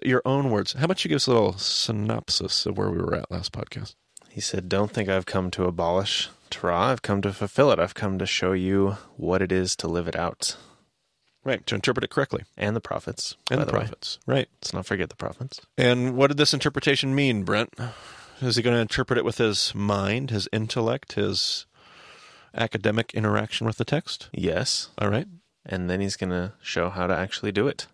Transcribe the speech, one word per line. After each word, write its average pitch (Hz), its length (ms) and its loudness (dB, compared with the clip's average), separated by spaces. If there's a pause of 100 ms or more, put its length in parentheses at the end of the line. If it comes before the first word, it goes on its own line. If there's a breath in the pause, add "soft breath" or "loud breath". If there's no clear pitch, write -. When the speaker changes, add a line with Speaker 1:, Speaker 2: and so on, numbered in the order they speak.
Speaker 1:
your 127 220 2
own 135 260 2
words. 101 240 0
How 131 100 -2
about 185 200 0
you 170 40 -2
give 151 80 2
us 131 100 0
a 127 60 4
little 98 260 4
synopsis - 1080 -2
of 95 140 -4
where 98 120 0
we 87 80 0
were 85 160 0
at - 160 -6
last 90 220 -6
podcast? - 420 -10 (360)
Speaker 2:
He - 100 -10
said, 92 280 -4
"Don't 98 240 2
think 101 160 -2
I've 95 180 2
come 92 260 0
to 92 120 0
abolish 90 680 0 (200)
Torah. 87 260 0
I've 117 260 2
come 101 200 0
to 101 100 0
fulfill 131 380 4
it. - 80 6
I've 117 160 2
come 95 240 -2
to 95 80 -2
show 92 260 0
you 98 440 4 (200 loud breath)
what 92 260 2
it 90 100 0
is 92 240 2
to - 100 -6
live 82 220 0
it - 80 -4
out." - 400 -4 (880 soft breath)
Speaker 1:
Right, 127 220 -2
to 117 80 -2
interpret 120 300 0
it - 60 -4
correctly. - 340 -2 (140)
Speaker 2:
And 104 180 0
the 110 40 -2
prophets, - 560 -8 (140)
Speaker 1:
And - 100 2
Speaker 2:
by - 40 2
Speaker 1:
the - 60 -4
Speaker 2:
the 107 80 2
way. 113 60 0
Speaker 1:
prophets, - 420 -8
right. 131 220 2 (120)
Speaker 2:
Let's - 140 -8
not 92 100 -4
forget 90 240 -2
the - 80 -16
prophets. - 440 -8 (180)
Speaker 1:
And 123 360 4
what 135 120 6
did 143 100 4
this 147 160 4
interpretation 139 640 2
mean, 127 300 2
Brent? 104 280 0 (680 loud breath)
Is 120 140 2
he 117 60 2
gonna 120 160 4
interpret 120 400 0
it - 60 2
with 113 140 -2
his 107 360 2
mind, 104 560 0
his 101 220 -2
intellect, 113 600 -2
his - 520 -2 (880 loud breath)
academic 110 600 -2
interaction 107 520 0
with 110 120 -2
the 120 80 -2
text? - 460 -4
Speaker 2:
Yes. 90 560 -2 (100)
Speaker 1:
All 104 100 0
right. 123 180 0 (380)
Speaker 2:
And 90 240 -4
then 92 120 0
he's 98 160 -4
gonna 90 440 -4
show 87 300 -2
how 90 160 -4
to 90 100 2
actually 98 360 -4
do 101 140 2
it. - 280 -4